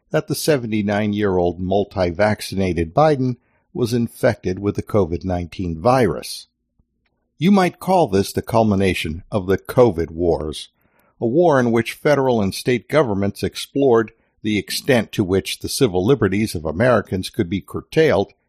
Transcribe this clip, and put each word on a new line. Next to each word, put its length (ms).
that 180
the 80
seventy-nine-year-old 1200
multi-vaccinated 1400
Biden 440
was 180
infected 680
with 160
the 80
covid 400
nineteen 560
virus. 680
You 80
might 300
call 260
this 280
the 80
culmination 880
of 160
the 100
covid 540
wars, 580
a 80
war 320
in 140
which 220
federal 480
and 100
state 340
governments 560
explored 720
the 160
extent 540
to 120
which 360
the 100
civil 340
liberties 500
of 120
Americans 640
could 180
be 140
curtailed 720